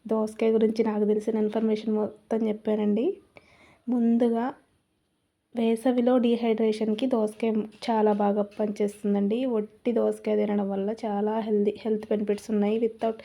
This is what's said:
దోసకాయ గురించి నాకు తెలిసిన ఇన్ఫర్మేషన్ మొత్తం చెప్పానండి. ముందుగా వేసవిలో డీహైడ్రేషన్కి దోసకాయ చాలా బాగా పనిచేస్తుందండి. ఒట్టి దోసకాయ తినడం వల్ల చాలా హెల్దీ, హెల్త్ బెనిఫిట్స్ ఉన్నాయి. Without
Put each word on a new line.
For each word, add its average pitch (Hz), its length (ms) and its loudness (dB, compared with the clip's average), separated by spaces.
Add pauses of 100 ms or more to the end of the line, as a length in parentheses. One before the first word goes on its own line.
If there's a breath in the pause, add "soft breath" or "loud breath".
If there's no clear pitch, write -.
దోసకాయ 220 440 0
గురించి 220 320 2
నాకు 214 220 0
తెలిసిన 214 320 0
ఇన్ఫర్మేషన్ 214 580 0
మొత్తం 220 520 -4
చెప్పానండి. 214 680 0 (720 loud breath)
ముందుగా 233 640 2 (1000)
వేసవిలో 240 640 2
డీహైడ్రేషన్కి 226 880 0
దోసకాయ 226 460 0 (380)
చాలా 214 240 4
బాగా 208 280 0
పనిచేస్తుందండి. 202 1040 -2
ఒట్టి 226 460 -4
దోసకాయ 214 440 0
తినడం 208 340 0
వల్ల 196 200 -4 (160)
చాలా 208 340 -2
హెల్దీ, 214 380 0
హెల్త్ 214 320 -4
బెనిఫిట్స్ 208 420 -2
ఉన్నాయి. 208 280 2
Without 226 460 -2